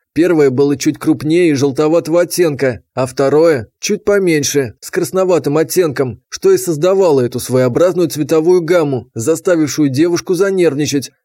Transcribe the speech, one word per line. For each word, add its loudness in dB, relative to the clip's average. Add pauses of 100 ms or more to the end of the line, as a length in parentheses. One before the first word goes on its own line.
(160)
Первое 2
было 0
чуть -2
крупнее 0
и 0
желтоватого 0
оттенка, -2 (100)
а -2
второе – 2 (140)
чуть -6
поменьше, 0
с -18
красноватым -2
оттенком, -2
что 2
и 4
создавало 2
эту -2
своеобразную 0
цветовую 0
гамму, 0
заставившую 0
девушку 0
занервничать. 0 (140)